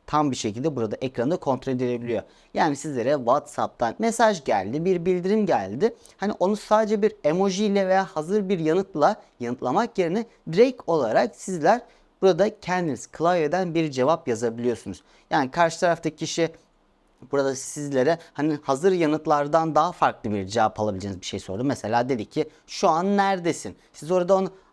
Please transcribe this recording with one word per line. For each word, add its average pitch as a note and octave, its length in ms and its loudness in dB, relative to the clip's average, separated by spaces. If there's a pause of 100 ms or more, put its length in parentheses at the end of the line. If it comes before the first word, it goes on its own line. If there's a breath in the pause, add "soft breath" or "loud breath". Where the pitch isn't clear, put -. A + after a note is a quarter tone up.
tam D3 260 0
bir B2 40 -4
şekilde B2+ 400 -4
burada A2+ 260 -4
ekranda C3 360 -2
kontrol C3 360 -2
edilebiliyor. A#2+ 500 -2 (300 soft breath)
Yani E3 220 2
sizlere C3+ 400 -2
WhatsApp'tan A#2+ 840 -2
mesaj A3 440 2
geldi, A#2 420 -2
bir F3 200 0
bildirim F#3+ 400 0
geldi. C3 500 -2 (220 loud breath)
Hani G3+ 220 -4
onu G3 160 2
sadece G#3+ 460 0
bir G#3+ 220 0
emoji F#3 420 0
ile G3 220 0
veya F#3+ 180 2
hazır F#3 440 -4
bir F#3+ 100 0
yanıtla E3 560 2 (240 loud breath)
yanıtlamak B2+ 580 -2
yerine F#3+ 280 0 (260 soft breath)
direkt B3 360 4
olarak D#3+ 480 0
sizler F#3 460 0 (400 soft breath)
burada F#3+ 380 2
kendiniz E3+ 480 -4
klavyeden E3+ 680 0
bir D#3+ 160 0
cevap C3+ 360 0
yazabiliyorsunuz. A#2 760 -2 (260 soft breath)
Yani C#3+ 220 0
karşı E3+ 280 0
taraftaki E3 360 0
kişi D#3+ 340 -2 (800)
burada C3+ 240 0
sizlere C#3+ 600 -2 (160 loud breath)
hani D3 300 -2
hazır C#3 280 2
yanıtlardan D#3 840 2
daha E3 160 4
farklı A#2+ 400 0
bir G2 160 -2
cevap A2 320 2
alabileceğiniz G2 420 -4
bir - 40 -14
şey G2+ 140 -8
sordu. G2 240 -8
Mesela B2 460 0
dedi A2 160 -2
ki, D3+ 240 -4 (180 loud breath)
"Şu - 220 0
an F#3 280 2
neredesin?" F#3+ 580 -2 (180 soft breath)
Siz D3+ 180 -8
orada F3+ 240 4
onu F#3+ 160 0 (220 loud breath)